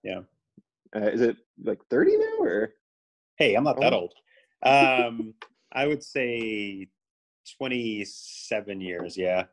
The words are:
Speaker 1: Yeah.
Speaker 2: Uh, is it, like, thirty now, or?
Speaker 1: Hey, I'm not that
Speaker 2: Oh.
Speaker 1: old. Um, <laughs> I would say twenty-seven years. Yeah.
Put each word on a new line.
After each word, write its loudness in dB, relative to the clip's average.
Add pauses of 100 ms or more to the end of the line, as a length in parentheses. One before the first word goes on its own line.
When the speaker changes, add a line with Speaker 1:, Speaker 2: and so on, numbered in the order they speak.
Speaker 1:
Yeah. -6 (720)
Speaker 2:
Uh, -4 (100)
is 2
it, 2 (260)
like, -4 (100)
thirty 4
now, 0
or? 0 (640)
Speaker 1:
Hey, 4
I'm 2
not 0
that 4
Speaker 2:
Oh. -2
Speaker 1:
old. -20 (500)
Um, 4 (180)
<laughs> -20
I 0
would -2
say -4 (720)
twenty-seven -6
years. -8
Yeah. 0